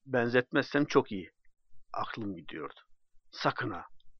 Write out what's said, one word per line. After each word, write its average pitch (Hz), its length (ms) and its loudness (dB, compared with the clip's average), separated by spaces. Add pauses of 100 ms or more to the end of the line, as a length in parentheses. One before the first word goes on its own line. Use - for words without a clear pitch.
benzetmezsem 127 800 2
çok - 260 4
iyi." 92 200 -8 (640)
aklım 101 420 -6
gidiyordu. 78 440 -10 (520)
Sakın 127 400 -2
ha. 90 140 -10 (340)